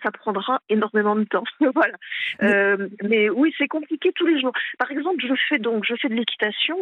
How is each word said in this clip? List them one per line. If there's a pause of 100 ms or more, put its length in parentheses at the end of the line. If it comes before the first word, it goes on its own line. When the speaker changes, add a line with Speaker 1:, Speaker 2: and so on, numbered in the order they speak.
Speaker 1:
ça
prendra
énormément
de
temps. (160)
<laughs>
Voilà. (440)
Speaker 2:
Mais
Speaker 1:
Euh, (140)
mais
oui,
c'est
compliqué
tous
les
jours. (260)
Par
exemple,
je (140)
fais
donc,
je
fais
de
l'équitation.